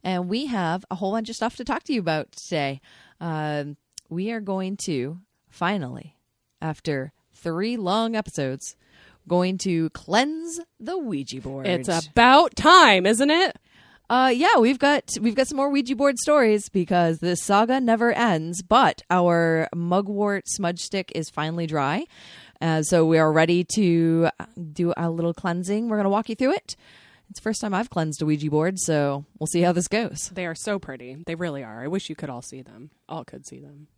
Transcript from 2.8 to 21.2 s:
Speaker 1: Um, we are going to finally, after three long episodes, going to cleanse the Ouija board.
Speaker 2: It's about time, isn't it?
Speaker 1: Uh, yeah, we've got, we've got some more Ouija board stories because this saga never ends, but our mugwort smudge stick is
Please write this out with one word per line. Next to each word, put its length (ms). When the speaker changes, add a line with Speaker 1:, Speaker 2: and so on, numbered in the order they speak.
Speaker 1:
Um, 560
we 220
are 100
going 340
to 340
finally, 680
after 520
three 440
long 400
episodes, 580
going 300
to 320
cleanse 680
the 180
Ouija 420
board. 280
Speaker 2:
It's 200
about 680
time, 480
isn't 260
it? 240
Speaker 1:
Uh, 260
yeah, 220
we've 220
got, 300
we've 140
got 120
some 80
more 140
Ouija 260
board 240
stories 480
because 520
this 220
saga 380
never 320
ends, 500
but 480
our 640
mugwort 760
smudge 320
stick 340
is 140